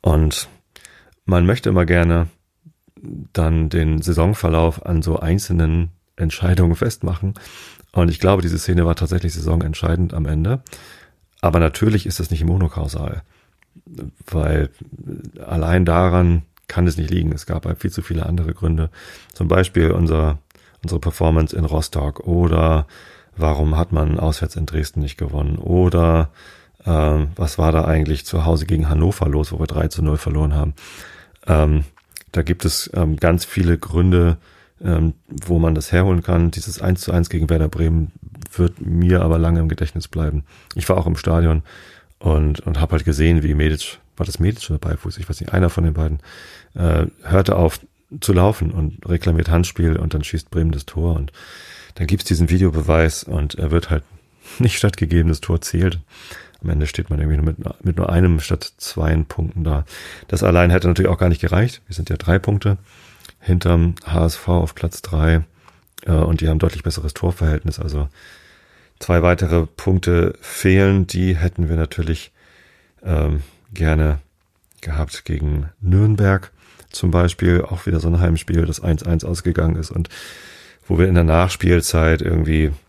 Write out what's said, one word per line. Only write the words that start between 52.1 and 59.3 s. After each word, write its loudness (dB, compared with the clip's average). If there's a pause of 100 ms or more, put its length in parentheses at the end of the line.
diesen 2
Videobeweis 2
und -4
er -4
wird 0
halt -2 (280)
<laughs> -20
nicht 2
stattgegeben, 0
das -2
Tor -2
zählt. -2 (600)
Am -6
Ende 0
steht -8
man -2
irgendwie 0
nur 0
mit, -6
mit 0
nur -2
einem 4
statt -6
zweien -2
Punkten -6